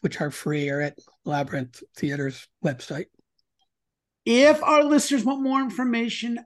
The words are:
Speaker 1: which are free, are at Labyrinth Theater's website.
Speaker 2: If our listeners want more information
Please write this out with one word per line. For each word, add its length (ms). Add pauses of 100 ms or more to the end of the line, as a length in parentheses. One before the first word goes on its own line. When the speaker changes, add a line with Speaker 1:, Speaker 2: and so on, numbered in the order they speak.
Speaker 1:
which 200
are 100
free, 380
are 120
at 160 (280)
Labyrinth 560 (140)
Theater's 520 (160)
website. 420 (1200)
Speaker 2:
If 380
our 200
listeners 420
want 160
more 180
information 880